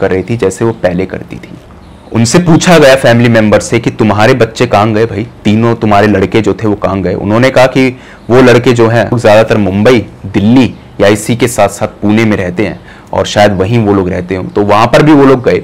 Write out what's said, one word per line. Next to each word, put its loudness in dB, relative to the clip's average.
कर -2
रही -2
थी -6
जैसे -2
वो 0
पहले -4
करती -14
थी। -20
उनसे 0
पूछा 2
गया 4
फैमिली 2
मेंबर 2
से -4
कि -4
तुम्हारे 2
बच्चे -2
कहाँ 0
गए 0
भाई, -6
तीनों 0
तुम्हारे 0
लड़के 0
जो -2
थे -6
वो 0
कहाँ -4
गए? -4
उन्होंने 0
कहा 2
कि 0
वो 4
लड़के 4
जो 2
हैं 0
ज़्यादातर 2
मुंबई, 0
दिल्ली 0
या 2
इसी -2
के -2
साथ 0
साथ -8
पुणे 0
में -2
रहते -4
हैं -10
और -2
शायद 0
वहीं -2
वो 0
लोग 0
रहते -6
हों। -8
तो -4
वहाँ 2
पर 2
भी 4
वो 4
लोग 2
गए, 0